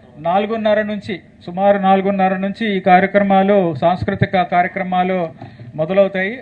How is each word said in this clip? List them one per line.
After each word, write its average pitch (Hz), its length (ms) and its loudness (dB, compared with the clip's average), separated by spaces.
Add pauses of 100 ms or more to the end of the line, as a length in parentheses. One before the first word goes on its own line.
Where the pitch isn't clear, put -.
(180)
నాలుగున్నర 214 640 -2
నుంచి, 208 400 -8 (240)
సుమారు 196 320 2
నాలుగున్నర 190 600 2
నుంచి 196 280 -6 (100)
ఈ 185 40 -2
కార్యక్రమాలు, 196 960 4
సాంస్కృతిక 180 680 0
కార్యక్రమాలు 180 880 -2 (460)
మొదలవుతాయి. 190 680 0